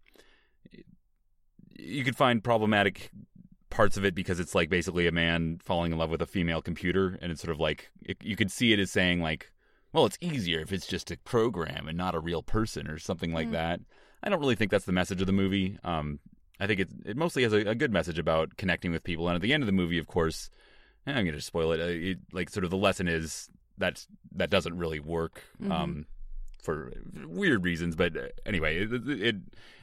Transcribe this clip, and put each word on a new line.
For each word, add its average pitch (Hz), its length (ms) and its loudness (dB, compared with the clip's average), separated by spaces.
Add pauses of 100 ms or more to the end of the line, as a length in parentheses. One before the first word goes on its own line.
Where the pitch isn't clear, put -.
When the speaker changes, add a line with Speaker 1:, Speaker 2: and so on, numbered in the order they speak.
(1800)
Speaker 1:
you 123 240 -8
could 123 120 -2
find 120 280 4
problematic 107 680 4 (580)
parts 104 280 6
of 98 80 2
it 92 100 2
because 90 240 -2
it's, 87 160 -2
like, 87 140 4
basically 87 380 2
a 82 40 4
man 82 520 2
falling 85 280 2
in 82 60 0
love 80 120 0
with 80 120 -2
a 85 40 0
female 85 360 0
computer, 90 600 0
and 87 100 -4
it's 78 100 -8
sort 82 120 -4
of 73 60 -4
like, 78 320 -2 (100)
it, - 220 -8
you 104 120 -4
could 98 140 2
see 117 240 4
it 101 60 6
as 92 100 0
saying, 90 320 2
like, 80 300 -4 (400)
"Well, 151 140 4
it's 101 160 0
easier 107 400 -2
if 87 100 -8
it's 95 160 -4
just 87 240 -6
a 82 60 -8
program 95 680 -2
and 80 100 -4
not 90 180 -2
a 82 40 -2
real 80 220 -2
person," 107 460 0
or 78 100 -8
something 85 360 -4
like 80 160 -2
Speaker 2:
Mm. - 20 -6
Speaker 1:
that. 82 280 0 (440)
I - 60 -4
don't 190 100 0
really 135 160 2
think 98 160 0
that's 101 140 2
the 95 60 -4
message 90 300 0
of 92 60 2
the 95 60 2
movie. 98 500 0
Um, 76 360 -4 (400)
I 98 60 -2
think 101 140 2
it, 92 100 0 (160)
it 107 120 -6
mostly 147 260 0
has 110 100 4
a, 104 40 6 (120)
a 113 60 0
good 120 160 0
message 82 260 0
about 80 400 0
connecting 87 340 -2
with 82 120 -2
people. 85 240 -4
And 87 80 2
at 85 60 -2
the 113 120 0
end 151 80 2
of 120 60 0
the 95 60 2
movie, 87 260 2
of 78 80 -4
course, 82 420 -2 (560)
eh, 139 80 -4
I'm 117 120 0
gonna 76 160 -2
spoil 82 320 0
it. 80 60 0
Uh, 82 40 -2
it, 87 340 -2 (140)
like, 90 180 -4
sort 98 140 -4
of 85 80 -2
the 95 60 0
lesson 95 300 2
is 80 420 -2 (280)
that 90 300 -4 (240)
that 87 180 -2
doesn't 85 280 2
really 80 220 -2
work, 82 440 -4 (180)
Speaker 2:
Mm-hmm. 98 100 -4
Speaker 1:
um, 73 340 -2 (580)
for 78 280 -6 (340)
weird 95 380 2
reasons. 85 320 0
But, 85 220 2
uh, 67 100 -6 (180)
anyway, 80 340 0
it, 107 140 -2
it, 123 160 -4 (120)
it, 110 140 2 (480)